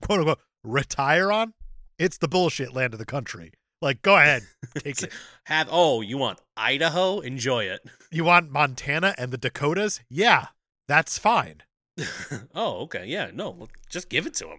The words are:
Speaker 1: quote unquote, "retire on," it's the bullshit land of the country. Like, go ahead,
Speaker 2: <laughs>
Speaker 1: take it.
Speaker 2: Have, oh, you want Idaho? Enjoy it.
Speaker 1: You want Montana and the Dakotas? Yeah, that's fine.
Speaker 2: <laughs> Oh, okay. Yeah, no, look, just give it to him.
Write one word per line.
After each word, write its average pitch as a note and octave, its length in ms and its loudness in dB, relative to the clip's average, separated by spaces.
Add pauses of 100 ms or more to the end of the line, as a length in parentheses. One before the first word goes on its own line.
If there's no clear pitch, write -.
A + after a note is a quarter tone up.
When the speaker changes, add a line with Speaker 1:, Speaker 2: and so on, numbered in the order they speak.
Speaker 1:
quote G3+ 200 0
unquote, D#3 180 2 (240)
"retire C#3 720 2
on," A3 220 0 (440)
it's F3+ 200 0
the E3 100 -2
bullshit D3 440 0
land B2+ 200 -2
of A2 60 -14
the A2+ 80 -10
country. G#2 460 -10 (300)
Like, C#3 180 0
go G3 160 6
ahead, C#3+ 260 6 (180)
Speaker 2:
<laughs> - 180 -12
Speaker 1:
take D3 240 -6
it. - 100 -10 (340)
Speaker 2:
Have, D#3 240 0
oh, D#3 320 6
you A2+ 160 -6
want A2+ 200 -2 (180)
Idaho? D#3+ 640 0
Enjoy B2 440 -2
it. F#2 160 -6 (320)
Speaker 1:
You E3 120 -2
want F3 260 6
Montana D3 680 -2
and B2 140 -6
the B2+ 60 -6
Dakotas? E3 720 -2
Yeah, D3+ 380 2 (400)
that's D#3 320 0
fine. B2+ 440 0 (360)
Speaker 2:
<laughs> D3 40 -6 (520)
Oh, D#3+ 280 -4
okay. F#2 240 -8
Yeah, D#3 280 -6
no, D#3+ 160 -8
look, B2 200 -16 (200)
just - 180 -10
give D#3+ 180 -2
it D#4 80 -10
to - 120 -8
him. D#2 120 -16